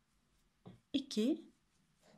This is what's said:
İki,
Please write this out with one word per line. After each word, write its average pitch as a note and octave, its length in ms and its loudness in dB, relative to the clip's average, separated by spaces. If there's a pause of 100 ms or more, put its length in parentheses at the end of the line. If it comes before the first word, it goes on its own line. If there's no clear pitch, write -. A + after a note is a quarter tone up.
(920)
İki, C4+ 520 0 (720)